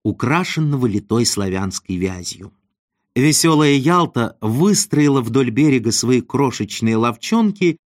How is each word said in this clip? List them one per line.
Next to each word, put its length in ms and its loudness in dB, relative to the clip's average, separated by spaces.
украшенного 800 -2
литой 400 -2
славянской 720 -4
вязью. 560 -8
Весёлая 600 2
Ялта 640 0
выстроила 840 2
вдоль 280 0
берега 420 2
свои 300 2
крошечные 720 -2
ловчонки 840 0